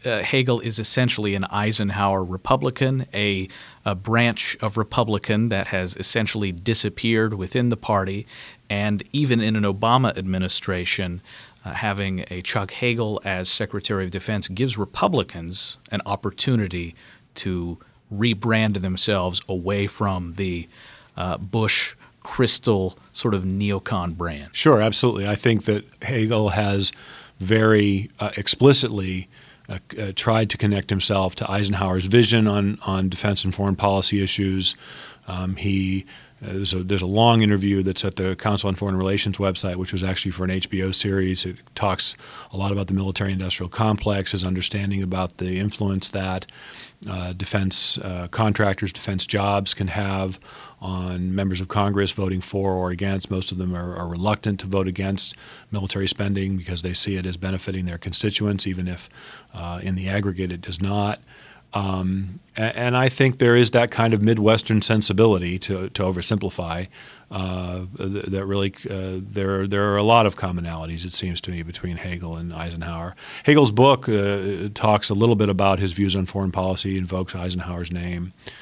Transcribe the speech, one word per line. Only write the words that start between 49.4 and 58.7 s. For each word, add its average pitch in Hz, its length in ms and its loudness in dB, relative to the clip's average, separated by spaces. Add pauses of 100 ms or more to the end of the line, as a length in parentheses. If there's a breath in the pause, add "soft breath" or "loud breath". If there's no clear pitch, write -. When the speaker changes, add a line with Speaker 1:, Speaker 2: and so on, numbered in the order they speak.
Speaker 2:
can 95 160 -2
have 95 520 -4 (400 loud breath)
on 92 540 -4
members 95 260 0
of 92 80 -6
Congress 98 420 2
voting 92 300 -2
for 98 320 -2
or 90 180 -2
against. 98 400 -4
Most 92 220 -4
of 90 60 -6
them 90 180 -2
are, 87 180 -6
are 87 140 -8
reluctant 98 520 -2
to 98 60 -10
vote 95 220 0
against 95 480 -2 (340 loud breath)
military 98 380 -4
spending 98 480 -2
because 87 260 -6
they 87 120 -4
see 98 220 0
it 92 100 -4
as 90 100 -4
benefiting 92 480 -4
their 85 140 -6
constituents, 101 680 -2
even 92 220 -4